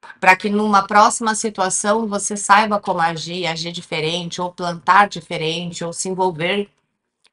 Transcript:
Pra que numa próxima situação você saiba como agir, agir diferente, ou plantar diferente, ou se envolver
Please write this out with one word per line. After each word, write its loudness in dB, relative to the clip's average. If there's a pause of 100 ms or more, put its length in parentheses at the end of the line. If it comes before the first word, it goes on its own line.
(200)
Pra 4
que -4
numa 2
próxima 4
situação -2
você -6
saiba 4
como -2
agir, -4
agir -4
diferente, -6
ou -4
plantar 2
diferente, -6
ou -6
se -6
envolver -2 (640)